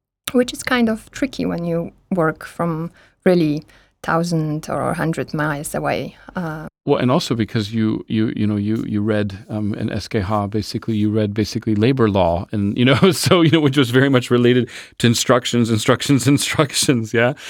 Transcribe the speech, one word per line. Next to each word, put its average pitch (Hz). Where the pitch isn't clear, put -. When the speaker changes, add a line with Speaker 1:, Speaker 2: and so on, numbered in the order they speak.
Speaker 1:
which 247
is 294
kind 240
of 220
tricky -
when 170
you 170
work 160
from 170
really 156
thousand 160
or 135
hundred 156
miles 151
away. 143
Uh, 160
Speaker 2:
Well, 139
and 123
also 147
because 110
you, 110
you, 110
you 107
know, 104
you, 107
you 104
read, 104
um, 107
in 110
S -
K 117
H, 101
basically, 110
you 107
read 107
basically 107
labor 113
law 90
and, 104
you 123
know, 143
<laughs> -
so, -
you 160
know, 165
which 139
was 123
very 131
much 127
related 123
to -
instructions, 120
instructions, 117
<laughs> 147
instructions, 127
yeah? 120